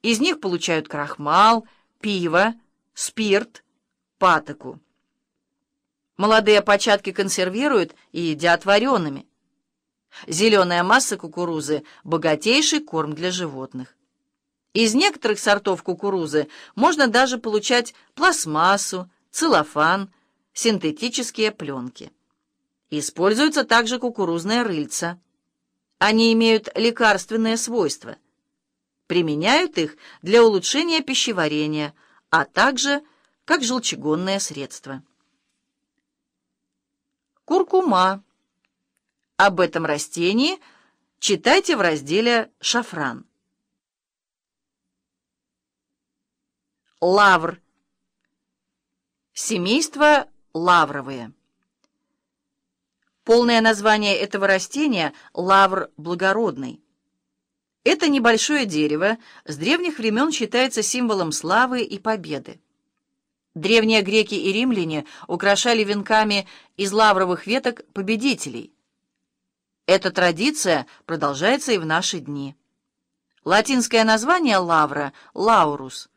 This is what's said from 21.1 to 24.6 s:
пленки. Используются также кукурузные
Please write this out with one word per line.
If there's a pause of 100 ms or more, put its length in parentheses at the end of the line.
пленки. (760)
Используются
также
кукурузные